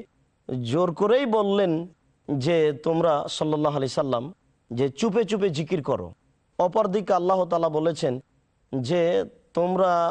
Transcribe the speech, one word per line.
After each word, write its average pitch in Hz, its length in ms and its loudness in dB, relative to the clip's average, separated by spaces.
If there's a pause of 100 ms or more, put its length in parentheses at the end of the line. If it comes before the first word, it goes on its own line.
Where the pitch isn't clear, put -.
(720)
জোর 175 180 2 (100)
করেই 233 260 2 (120)
বললেন 196 340 2 (720)
যে 170 100 2 (300)
তোমরা, 165 280 2 (240)
সাল্লাল্লাহু 151 420 0
আলাইহি 131 220 -2
সাল্লাম, 127 220 -2 (480)
যে 123 140 0 (140)
চুপে 226 300 0
চুপে 202 280 0
জিকির 160 320 -2
করো। 95 180 -4 (520)
অপরদিকে 196 600 0
আল্লাহ 185 200 2 (100)
তাআলা 170 200 0
বলেছেন 156 440 0 (760)
যে 175 120 2 (560)
তোমরা 180 340 2 (200)